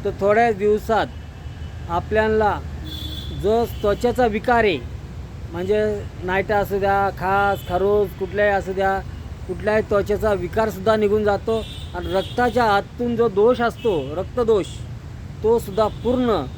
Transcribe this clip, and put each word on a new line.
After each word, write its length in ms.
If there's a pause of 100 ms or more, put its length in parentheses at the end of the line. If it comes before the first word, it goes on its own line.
तर 60 (100)
थोड्या 320
दिवसात 540 (800)
आपल्याला 640 (880)
जो 300
त्वचेचा 560
विकार 360
आहे, 140 (760)
म्हणजे 300 (420)
नायटा 340
असू 200
द्या, 400
खास, 500
खरोच, 400 (100)
कुठल्याही 340
असू 200
द्या, 260 (500)
कुठल्याही 420
त्वचेचा 440
विकारसुद्धा 600
निघून 280
जातो 360 (340)
आणि 200
रक्ताच्या 520
आतून 500
जो 140
दोष 300
असतो, 400 (160)
रक्तदोष, 500 (760)
तो 160
सुद्धा 280 (160)
पूर्ण 400 (160)